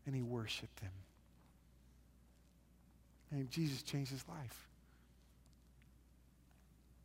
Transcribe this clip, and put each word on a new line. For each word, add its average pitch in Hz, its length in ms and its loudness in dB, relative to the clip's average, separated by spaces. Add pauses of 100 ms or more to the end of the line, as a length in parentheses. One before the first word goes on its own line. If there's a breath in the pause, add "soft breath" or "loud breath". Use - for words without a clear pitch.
And 135 80 2
he 131 60 4
worshiped 117 580 0
him. 95 120 -4 (2500)
And 135 180 2
Jesus 143 320 4
changed 139 300 2
his 131 160 -4
life. 156 400 -8 (2500 soft breath)